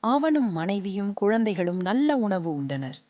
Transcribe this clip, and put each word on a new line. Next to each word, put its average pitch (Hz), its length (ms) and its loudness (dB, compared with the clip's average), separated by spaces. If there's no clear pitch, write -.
அவனும் 277 520 2
மனைவியும் 196 600 -2
குழந்தைகளும் 202 680 0
நல்ல 262 360 2
உணவு 190 380 0
உண்டனர். 135 440 -6